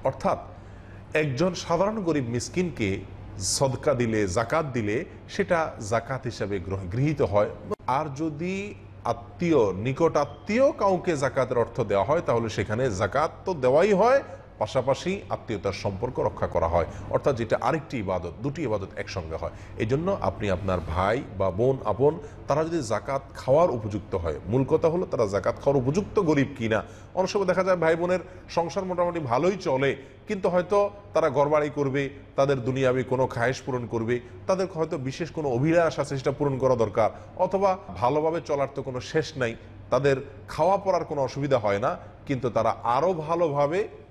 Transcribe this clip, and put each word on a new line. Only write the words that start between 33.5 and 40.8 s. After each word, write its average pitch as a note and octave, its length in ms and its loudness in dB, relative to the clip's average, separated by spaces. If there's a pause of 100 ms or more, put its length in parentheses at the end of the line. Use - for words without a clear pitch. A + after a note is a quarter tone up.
পূরণ B2 260 -4
করবে, A#2 340 0 (260)
তাদের F#3+ 280 0
হয়তো D#3+ 240 -2
বিশেষ C3+ 320 -6
কোনো D3+ 180 -4
অভিলাষ D#3 500 4
আছে C#3 200 -2
সেটা C#3 140 0
পূরণ C3+ 260 0
করা B2+ 180 4
দরকার, G#2+ 340 4 (260)
অথবা F#3 420 2 (180)
ভালোভাবে D3+ 500 2
চলার C#3 280 0
তো C3+ 80 -6
কোনো B2+ 180 -6
শেষ - 360 -2
নাই, A#2 200 -2 (340)
তাদের C3+ 260 4 (320)
খাওয়া F3+ 280 2
পরার F#3 280 0